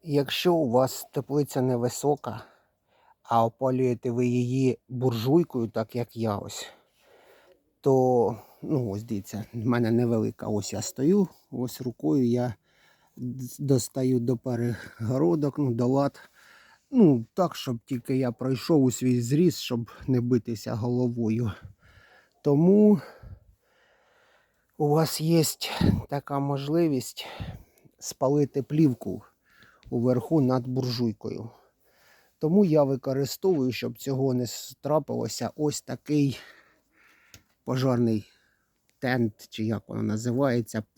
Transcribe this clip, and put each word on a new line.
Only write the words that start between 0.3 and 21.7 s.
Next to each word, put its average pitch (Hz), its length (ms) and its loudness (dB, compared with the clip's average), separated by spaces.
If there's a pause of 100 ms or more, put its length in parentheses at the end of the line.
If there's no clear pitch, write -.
у 151 160 0
вас 127 420 0
теплиця 139 480 -2
невисока, 123 840 -2 (800)
а 113 220 2
опалюєте 127 680 -2
ви 123 160 0
її 123 520 0 (100)
буржуйкою, 123 800 0
так 110 280 -6
як 120 200 -6
я 110 200 -2
ось, - 300 -12 (1120)
то, 127 560 4 (260)
ну, 127 280 -2
ось 101 120 -8
дивіться, 110 500 -8
в 117 140 -6
мене 120 240 2
невелика, 117 560 0
ось 104 260 -4
я 104 100 -6
стою, 180 460 0 (220)
ось 123 300 -8
рукою 131 460 0
я 123 280 0 (600)
д-, 123 420 -10
достаю 131 600 0
до 120 160 0
перегородок, 127 1200 -2
ну, 139 120 0
до 120 160 0
лад. 135 340 0 (720)
Ну, 151 440 6
так, 175 220 -2
щоб 120 300 -6
тільки 131 300 -4
я 127 160 0
пройшов 135 520 2
у 127 60 4
свій 123 300 0
зріз, 143 380 2
щоб 120 320 -6 (160)
не 127 140 2
битися 120 540 -2
головою. 120 760 -2 (920)